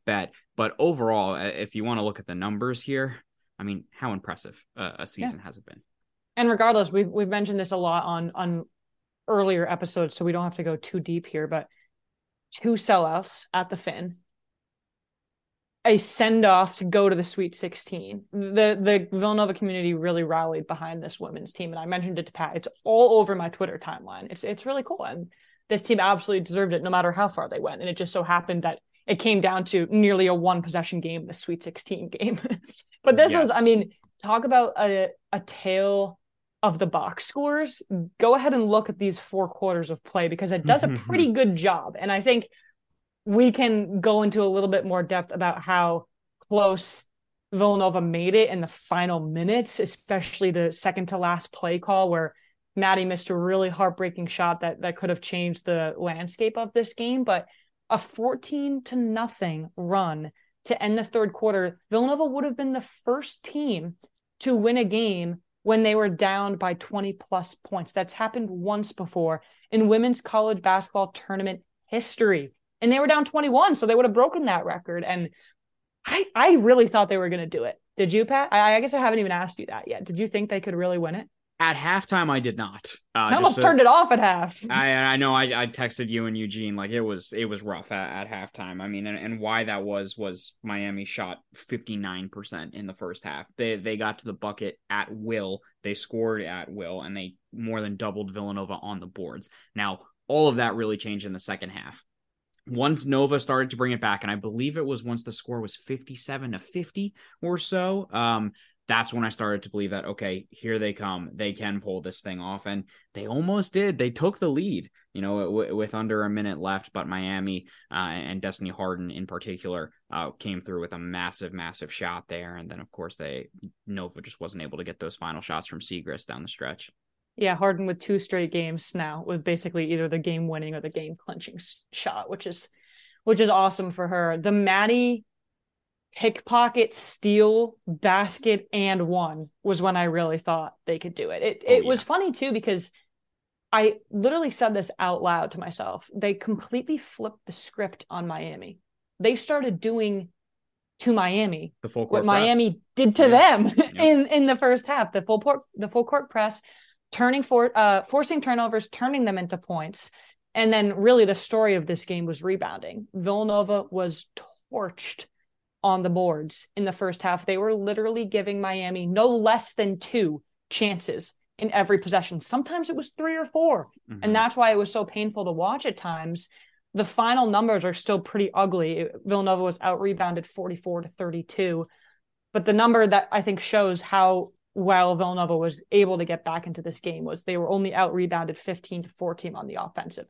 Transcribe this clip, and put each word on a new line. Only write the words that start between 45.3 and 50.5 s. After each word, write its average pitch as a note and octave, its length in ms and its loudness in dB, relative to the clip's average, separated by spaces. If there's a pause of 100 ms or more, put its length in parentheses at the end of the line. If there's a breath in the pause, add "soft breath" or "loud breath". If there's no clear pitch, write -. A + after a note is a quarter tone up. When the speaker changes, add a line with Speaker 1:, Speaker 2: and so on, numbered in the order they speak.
Speaker 2:
about F3 280 -2
how F3 460 0 (420)
close G3+ 580 2 (460)
Villanova G3 480 4
made E3+ 360 0
it A3 160 6
in F#3 100 -4
the E3 60 -6
final F3 520 -2
minutes, E3+ 600 -2
especially F#3 720 -2